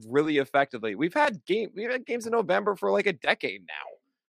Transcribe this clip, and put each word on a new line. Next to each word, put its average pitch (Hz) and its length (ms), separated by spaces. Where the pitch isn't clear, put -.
really 151 280
effectively. 127 580
We've 156 180
had 285 320
game, 208 280
we've 214 160
had 254 160
games 233 200
in 226 80
November 202 420
for, 196 160
like, 202 140
a 202 80
decade 123 520
now. 76 300